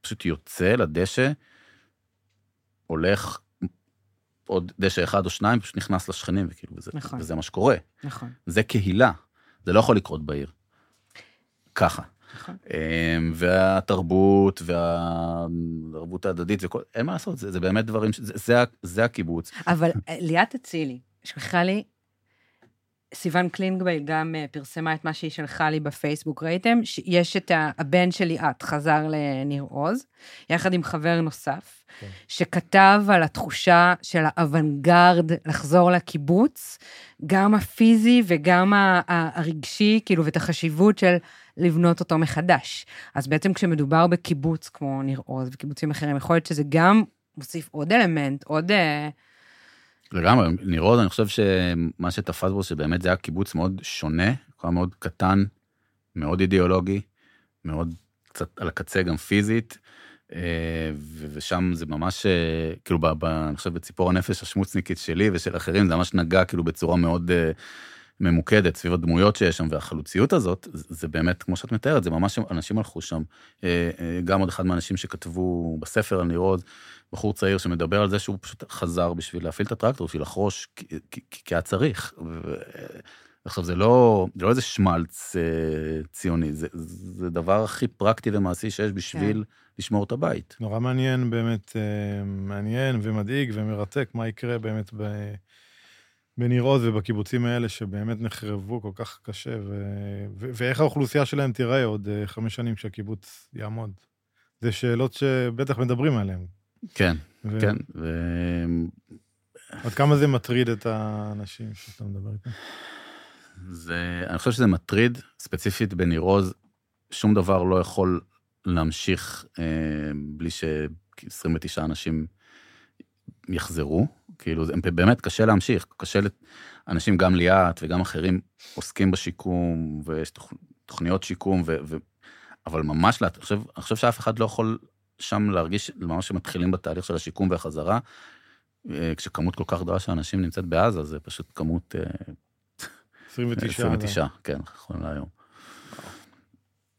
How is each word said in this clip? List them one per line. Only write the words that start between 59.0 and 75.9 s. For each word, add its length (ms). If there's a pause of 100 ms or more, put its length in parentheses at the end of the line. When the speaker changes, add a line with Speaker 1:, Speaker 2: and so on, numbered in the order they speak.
Speaker 1:
גם 140
פיזית, 640 (540)
אה, 80 (560)
ו-, 360
ושם 420
זה 120
ממש, 400
אה, 40 (540)
כאילו, 140
ב-, 200
ב-, 60
אני 320
חושב 180
בציפור 360
הנפש 320
השמוצניקית 560
שלי 340
ושל 240
אחרים, 320
זה 80
ממש 180
נגע, 300
כאילו, 200
בצורה 320
מאוד, 340
אה, 200 (680)
ממוקדת, 560
סביב 160
הדמויות 440
שיש 200
שם, 140
והחלוציות 640
הזאת, 400
זה, 160
זה 200
באמת, 340
כמו 140
שאת 160
מתארת, 320
זה 60
ממש 280 (120)
אנשים 280
הלכו 220
שם. 220 (420)
אה, 260 (100)
אה, 240
גם 160
עוד 80
אחד 180
מהאנשים 300
שכתבו 840
בספר 400